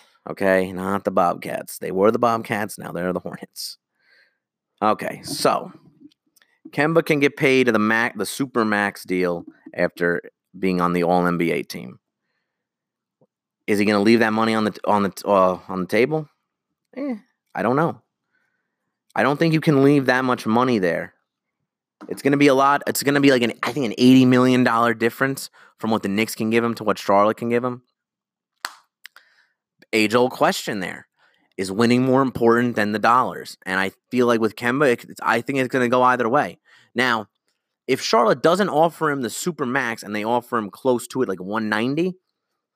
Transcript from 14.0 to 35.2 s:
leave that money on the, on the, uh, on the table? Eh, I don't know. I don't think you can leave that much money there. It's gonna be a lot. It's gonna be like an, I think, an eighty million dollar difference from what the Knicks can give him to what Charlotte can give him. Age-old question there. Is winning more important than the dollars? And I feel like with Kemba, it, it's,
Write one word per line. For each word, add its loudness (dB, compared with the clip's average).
leave 4
that 2
money 0
on -2
the, -4
on 2
the, -6
uh, 2
on -6
the -6
table? 0
Eh, -8
I -6
don't 0
know. -2
I 0
don't 2
think 2
you 2
can 4
leave 4
that 2
much -2
money 2
there. -2
It's -12
gonna 2
be 6
a 6
lot. 2
It's -4
gonna 2
be 6
like 4
an, 0
I -4
think, -2
an -6
eighty 8
million 4
dollar 2
difference -4
from -4
what 0
the -4
Knicks -2
can -4
give 2
him -2
to -12
what -2
Charlotte 2
can -6
give 0
him. -8
Age-old 2
question -2
there. -10
Is -6
winning 2
more 2
important 2
than -2
the -4
dollars? 0
And -2
I -2
feel 2
like 2
with -2
Kemba, 0
it, -4
it's, -20